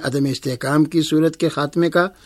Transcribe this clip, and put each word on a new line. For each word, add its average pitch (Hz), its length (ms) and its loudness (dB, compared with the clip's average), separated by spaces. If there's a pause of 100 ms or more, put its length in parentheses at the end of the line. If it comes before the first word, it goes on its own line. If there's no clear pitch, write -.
عدم 139 220 -2
استحکام 135 580 0
کی 160 180 2
صورت 156 360 0
کے 165 120 0
خاتمے 156 400 0
کا 175 180 2 (180)